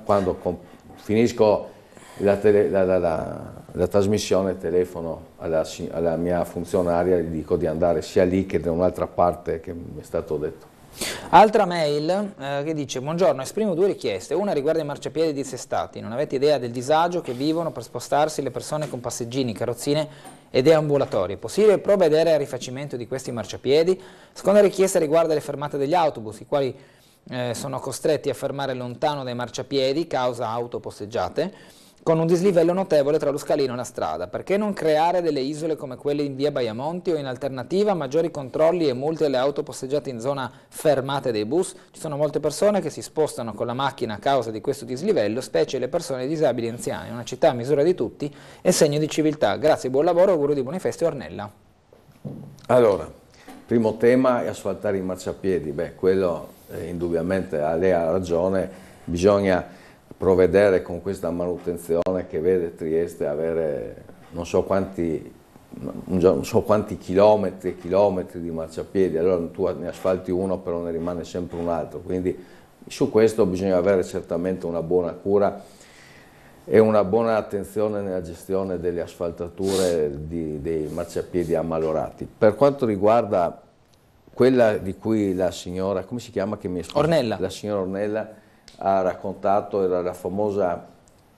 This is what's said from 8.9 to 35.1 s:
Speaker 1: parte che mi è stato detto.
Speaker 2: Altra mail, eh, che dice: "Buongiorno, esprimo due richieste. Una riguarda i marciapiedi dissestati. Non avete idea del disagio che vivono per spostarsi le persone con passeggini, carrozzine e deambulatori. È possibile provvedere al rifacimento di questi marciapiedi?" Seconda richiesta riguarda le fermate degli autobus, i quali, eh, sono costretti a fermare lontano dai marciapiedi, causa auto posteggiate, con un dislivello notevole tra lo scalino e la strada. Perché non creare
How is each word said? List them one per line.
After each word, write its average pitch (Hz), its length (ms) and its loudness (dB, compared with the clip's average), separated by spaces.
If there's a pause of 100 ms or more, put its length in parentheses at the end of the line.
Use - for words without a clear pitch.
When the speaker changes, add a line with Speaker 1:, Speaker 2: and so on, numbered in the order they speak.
Speaker 1:
parte 85 540 -2
che 90 120 -12
mi 80 280 -12
è - 40 -14
stato 78 340 -6
detto. - 340 -8 (580)
Speaker 2:
Altra 208 360 8
mail, 170 720 -2
eh, 143 240 -4
che 156 100 -4
dice: 143 280 -6
"Buongiorno, 151 420 2
esprimo 202 320 -2
due 185 140 2
richieste. 117 440 -4
Una 190 200 -2
riguarda 156 280 0
i 151 40 -4
marciapiedi 143 480 -4
dissestati. 127 640 -6
Non 104 140 -10
avete 139 240 -4
idea 143 220 4
del 123 120 -6
disagio 156 500 0
che 143 120 -6
vivono 156 400 -2
per 123 100 -10
spostarsi 143 600 -2
le 131 100 -4
persone 147 360 -6
con 123 120 -8
passeggini, 120 520 -4
carrozzine 131 540 -2 (440)
e 127 120 4
deambulatori. 135 720 4
È - 20 -10
possibile 190 420 4
provvedere 165 560 4
al 147 40 4
rifacimento 135 580 -8
di 117 120 -8
questi 131 240 -6
marciapiedi?" 139 680 0 (320)
Seconda 202 280 4
richiesta 190 400 4
riguarda 160 340 4
le 147 60 0
fermate 143 380 -6
degli 139 160 0
autobus, 117 440 0
i 127 80 -18
quali, 139 260 0 (560)
eh, 123 260 -4
sono 135 260 -6
costretti 139 500 -2
a 120 40 -2
fermare 139 380 -6
lontano 127 520 -4
dai 123 100 -6
marciapiedi, 135 720 -2
causa 127 420 -2
auto 120 300 -6
posteggiate, 104 1040 -6 (220)
con 160 140 2
un 165 80 0
dislivello 175 480 4
notevole 156 440 2
tra 143 120 0
lo 143 80 -2
scalino 143 340 0
e 120 40 -6
la 123 80 -6
strada. 87 420 -6
Perché 185 320 -2
non 208 160 -2
creare 170 480 2